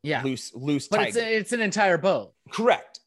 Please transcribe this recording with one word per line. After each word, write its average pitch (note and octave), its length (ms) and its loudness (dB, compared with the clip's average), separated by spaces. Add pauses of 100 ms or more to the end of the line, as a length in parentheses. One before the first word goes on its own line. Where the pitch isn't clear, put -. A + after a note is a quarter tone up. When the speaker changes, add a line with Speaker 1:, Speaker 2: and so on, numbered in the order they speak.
Speaker 1:
Yeah. C#3 220 -2
Speaker 2:
Loose, C3 320 -6
loose C#3 320 -2
Speaker 1:
But G#3 140 2
it's G#3+ 160 -2
Speaker 2:
tiger. A3+ 100 -2
Speaker 1:
a, A3+ 80 0
it's G#3+ 180 -2
an A#3+ 80 -2
entire G3 380 2
boat. C#3+ 340 0 (160)
Speaker 2:
Correct. - 580 0